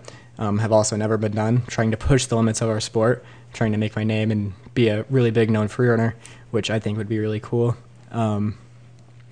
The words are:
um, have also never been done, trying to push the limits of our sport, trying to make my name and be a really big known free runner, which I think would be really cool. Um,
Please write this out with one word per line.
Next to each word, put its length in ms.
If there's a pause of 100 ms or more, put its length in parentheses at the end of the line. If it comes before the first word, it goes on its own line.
(380)
um, 200
have 140
also 240
never 220
been 140
done, 340
trying 240
to 60
push 300
the 100
limits 260
of 80
our 100
sport, 440 (280)
trying 200
to 60
make 180
my 80
name 260
and 220 (220)
be 140
a 220
really 200
big 200
known 180
free 200
runner, 260 (380)
which 180
I 80
think 180
would 120
be 100
really 220
cool. 360 (360)
Um, 440 (760)